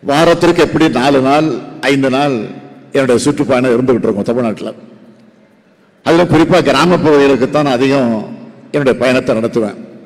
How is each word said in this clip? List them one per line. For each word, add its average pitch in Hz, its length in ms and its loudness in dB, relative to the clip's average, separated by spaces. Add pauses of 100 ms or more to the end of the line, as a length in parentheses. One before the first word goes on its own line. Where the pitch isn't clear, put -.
வாரத்திற்கு 165 560 2
எப்படி 147 260 2
நாலு 135 320 0
நாள், 147 320 0 (280)
ஐந்து 135 300 0
நாள் 131 360 -2 (460)
என்னுடைய 127 280 2
சுற்றுப்பயணம் 127 540 0
இருந்துகிட்டு 120 320 0
இருக்கும் 101 240 -2
தமிழ்நாட்டுல. 110 420 -4 (1300)
அதுல 170 220 2
குறிப்பா 165 380 2
கிராமப் 147 440 2
பகுதிகளுக்குத்தான் 139 580 2
அதிகம் 127 720 -2 (340)
என்னுடைய 135 280 0
பயணத்தை 127 380 0
நடத்துவேன். 110 420 -4 (280)